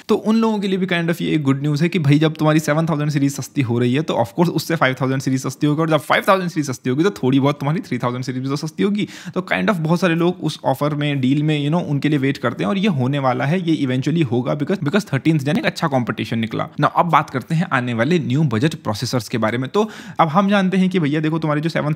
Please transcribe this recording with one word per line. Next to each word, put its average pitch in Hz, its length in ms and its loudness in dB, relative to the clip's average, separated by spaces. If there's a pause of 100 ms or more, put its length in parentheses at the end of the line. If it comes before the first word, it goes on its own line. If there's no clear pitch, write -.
तो 220 80 4
उन 214 200 0
लोगों 226 240 2
के 196 80 -2
लिए 190 120 0
भी 185 60 -2
kind 170 260 0
of 170 100 -4
ये 160 160 0
गुड 135 240 0
न्यूज़ 147 220 0
है 170 60 4
कि 170 100 0
भाई 143 200 6
जब 156 140 2
तुम्हारी 156 260 2
सेवन 151 260 0
थाउजेंड 151 260 -2
सीरीज 139 220 0
सस्ती 135 280 -6
हो 117 180 0
रही 123 140 2
है 143 80 2
तो 156 120 -2
of 113 160 0
course 165 260 2
उससे 165 200 -2
फ़ाइव 131 260 2
थाउजेंड 135 200 0
सीरीज 131 220 0
सस्ती 139 240 -2
होगी, 151 140 2
और 165 80 0
जब 151 100 4
फ़ाइव 165 280 2
थाउजेंड 190 220 4
सीरीज 147 180 -4
सस्ती 131 220 -4
होगी 135 140 2
तो 202 60 2 (140)
थोड़ी 131 160 4
बहुत 143 200 2
तुम्हारी 147 200 -2
थ्री - 180 -6
थाउजेंड 123 260 -4
सीरीज 127 200 -6
भी 135 60 -6
तो 135 60 -4
सस्ती 160 280 -4
होगी। 202 240 0 (260)
तो 180 80 -4 (100)
kind 185 200 0
of 180 80 -2
बहुत 160 200 0
सारे 170 160 2
लोग 180 280 0
उस - 220 -4
ऑफर 143 300 0
में, 147 260 -2
डील 143 220 2
में, 151 220 0
you 151 100 0
know, 180 140 -2
उनके 147 200 0
लिए 151 100 2
वेट 139 180 0
करते - 260 -4
हैं, 190 60 -2
और 202 80 -2
ये 190 100 0 (120)
होने 135 200 0
वाला 131 260 0
है, 180 240 0
ये 160 60 2 (120)
eventually 139 440 0
होगा 131 260 0
because, 147 260 -2
because 196 300 -2
थर्टीन्थ 147 300 2
जेन 147 140 0
एक 311 80 -2
अच्छा - 220 -2
कॉम्पिटिशन 120 520 -2
निकला। 110 300 -4 (120)
Now 147 140 2
अब 170 140 2
बात 156 200 2
करते 143 260 -4
हैं 160 180 0
आने 123 200 0
वाले 143 260 2
न्यू 127 240 0 (100)
बजट 131 300 0
प्रोसेसर्स 113 460 -4
के 127 80 -2
बारे 117 200 0
में। 131 120 -4
तो 214 200 0 (300)
अब 165 80 4
हम 196 220 2
जानते 190 280 2
हैं 185 120 4
कि 185 100 0
भैया 151 200 2
देखो 156 200 0
तुम्हारे 151 220 0
जो 165 80 -2
सेवन 151 260 0